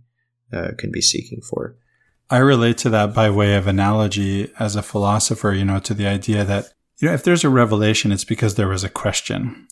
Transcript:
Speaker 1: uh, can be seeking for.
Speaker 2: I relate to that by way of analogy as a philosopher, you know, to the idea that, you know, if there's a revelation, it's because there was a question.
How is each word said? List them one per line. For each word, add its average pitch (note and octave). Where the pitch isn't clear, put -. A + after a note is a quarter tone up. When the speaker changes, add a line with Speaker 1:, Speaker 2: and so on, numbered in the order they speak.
Speaker 1:
uh, -
can -
be -
seeking -
for. -
Speaker 2:
I -
relate A#2+
to B2
that G#2
by A2
way G2+
of F#2+
analogy G2+
as G#2
a G2+
philosopher, G#2
you G2
know, G2
to -
the G2+
idea G2+
that, G2+
you D3+
know, F3
if C3+
there's F3
a D3
revelation, G#2+
it's F#2+
because A2
there G2
was F#2+
a F#2+
question. -